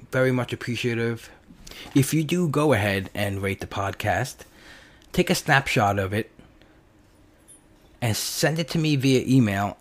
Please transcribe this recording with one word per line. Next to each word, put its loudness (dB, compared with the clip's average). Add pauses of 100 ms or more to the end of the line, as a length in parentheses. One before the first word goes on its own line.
(100)
very 2
much -2
appreciative. -4 (640)
If 4
you 2
do 0
go 2
ahead 0
and -4
rate -4
the -8
podcast, -4 (760)
take 0
a 2
snapshot 2
of -2
it -4 (1700)
and -2
send -2
it -4
to -2
me 2
via 2
email 4